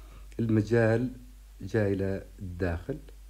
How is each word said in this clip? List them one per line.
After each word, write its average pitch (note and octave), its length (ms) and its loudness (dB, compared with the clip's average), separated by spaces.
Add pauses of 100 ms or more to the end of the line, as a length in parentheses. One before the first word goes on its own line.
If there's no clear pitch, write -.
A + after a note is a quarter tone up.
(380)
المجال A2+ 720 4 (500)
جاي G2+ 340 0
للداخل، F#2+ 1040 -4 (320)